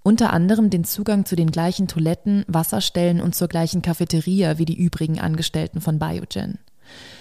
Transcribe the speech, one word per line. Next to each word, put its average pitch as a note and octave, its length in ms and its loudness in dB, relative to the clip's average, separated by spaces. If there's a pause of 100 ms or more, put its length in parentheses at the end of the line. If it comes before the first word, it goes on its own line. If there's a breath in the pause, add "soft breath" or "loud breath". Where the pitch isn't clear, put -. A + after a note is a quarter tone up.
unter A3+ 320 4
anderem G#3 360 4
den F3 160 0
Zugang G3+ 400 0
zu - 100 -4
den E3 160 2
gleichen F3 360 0
Toiletten, F3 600 0
Wasserstellen F3 760 0
und F3 140 -2
zur F3 140 -2
gleichen E3 320 -2
Cafeteria E3+ 760 0
wie E3 80 0
die E3 120 -4
übrigen D#3+ 420 0
Angestellten D#3+ 640 -4
von D#3 180 -2
Biogen. E3+ 580 -6 (640 loud breath)